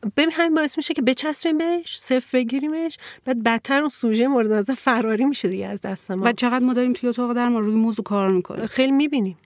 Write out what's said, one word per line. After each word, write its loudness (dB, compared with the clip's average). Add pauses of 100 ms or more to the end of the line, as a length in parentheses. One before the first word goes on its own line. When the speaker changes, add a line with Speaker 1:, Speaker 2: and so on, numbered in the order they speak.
(160)
Speaker 1:
ببین، 2
همین 2
باعث 0
می‌شه -2
که -2
بچسبیم 0
بهش، -2
صفر 0
بگیریمش، -2 (260)
بعد -2
بدتر 2
اون 0
سوژه 2
مورد 2
نظر 0
فراری 0
می‌شه 0
دیگه -4
از -8
دست -8
ما. -4
Speaker 2:
و 2
چقدر 0
ما 2
داریم 0
توی -2
اتاق -2
درمان 0
روی 0
موضوع 2
کار 0
می‌کنیم. -2
Speaker 1:
خیلی 2
می‌بینیم. 0